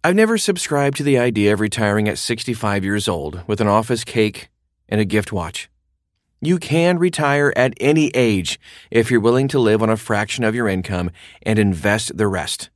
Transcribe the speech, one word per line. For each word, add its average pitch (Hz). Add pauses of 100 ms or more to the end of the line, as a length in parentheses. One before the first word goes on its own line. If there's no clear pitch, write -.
I've 180
never 220
subscribed 143
to 143
the 139
idea 107
of 104
retiring 107
at 107
sixty-five 113
years 104
old 85
with 107
an 107
office 113
cake - (380)
and 107
a 107
gift 104
watch. 85 (720)
You 170
can 170
retire 147
at 127
any 147
age 110 (320)
if 117
you're 120
willing 120
to 139
live 110
on 110
a 110
fraction 107
of 110
your 120
income 90 (300)
and 107
invest 101
the 104
rest. 92